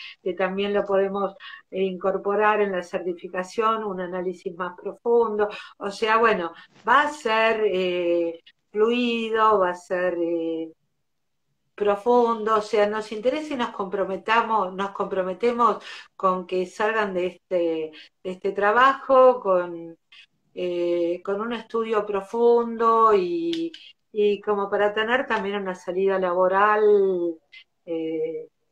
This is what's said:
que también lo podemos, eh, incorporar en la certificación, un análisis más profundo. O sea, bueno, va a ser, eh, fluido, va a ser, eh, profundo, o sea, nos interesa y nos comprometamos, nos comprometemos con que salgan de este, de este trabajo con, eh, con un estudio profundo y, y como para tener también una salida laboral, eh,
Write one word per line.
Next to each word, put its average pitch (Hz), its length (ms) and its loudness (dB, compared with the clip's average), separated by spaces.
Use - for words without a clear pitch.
que 190 120 -4
también 190 420 -2
lo 196 100 0
podemos, 196 520 -2
eh, 190 140 -4
incorporar 196 760 0
en 202 120 0
la 180 100 -4
certificación, 185 1000 -4
un 190 160 -6
análisis 180 560 -6
más 175 200 -8
profundo. 208 720 0
O 202 160 -8
sea, 220 240 0
bueno, 196 360 2
va 262 140 6
a 294 100 0
ser, 220 540 0
eh, 175 720 0
fluido, 226 880 2
va 180 100 2
a 175 60 -4
ser, 180 420 -2
eh, 165 540 -4
profundo, 220 840 2
o 208 60 2
sea, 208 260 2
nos 214 240 -6
interesa 285 420 -4
y - 20 -6
nos 233 140 -4
comprometamos, 196 1040 -2
nos 196 160 -4
comprometemos 190 880 0
con 185 300 0
que 185 200 -2
salgan 214 480 -2
de 180 120 -2
este, 165 680 -2
de 185 80 -8
este 190 220 -4
trabajo 254 880 4
con, 175 560 -2
eh, 175 680 -2
con 202 160 -4
un 233 120 -6
estudio 226 540 -4
profundo 226 1080 4
y, 170 580 -2
y 208 280 0
como 202 300 -2
para 208 240 0
tener 233 320 0
también 202 300 -4
una 190 180 -6
salida 190 460 -2
laboral, 190 640 2
eh, 160 640 -6